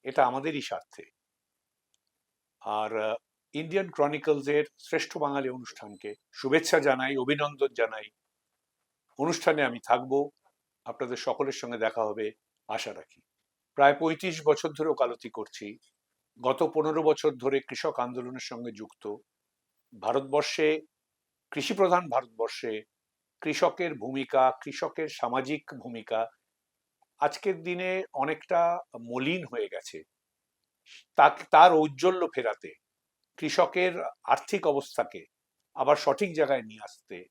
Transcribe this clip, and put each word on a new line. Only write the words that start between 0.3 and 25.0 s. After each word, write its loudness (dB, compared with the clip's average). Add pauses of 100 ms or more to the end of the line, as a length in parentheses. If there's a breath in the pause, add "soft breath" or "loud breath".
স্বার্থে। -12 (1600)
আর, -4
আহ, -2 (360)
ইন্ডিয়ান -4
ক্রনিকলসের 2 (140)
শ্রেষ্ঠ -4
বাঙালি -2
অনুষ্ঠানকে -14 (180)
শুভেচ্ছা 2
জানাই, 2
অভিনন্দন 0
জানাই। -2 (1120)
অনুষ্ঠানে 2
আমি 0
থাকব, 2 (560)
আপনাদের -6
সকলের -2
সঙ্গে -10
দেখা 0
হবে -4 (360)
আশা -6
রাখি। -20 (540)
প্রায় 8
পঁয়ত্রিশ -2
বছর 4 (100)
ধরে -2
ওকালতি -2
করছি। -12 (640)
গত 0 (120)
পনেরো 0
বছর 4
ধরে -2
কৃষক -4
আন্দোলনের -8
সঙ্গে -10
যুক্ত। -12 (840)
ভারতবর্ষে, 0 (680)
কৃষিপ্রধান 2
ভারতবর্ষে -4 (580)
কৃষকের 0
ভূমিকা, 2
কৃষকের -6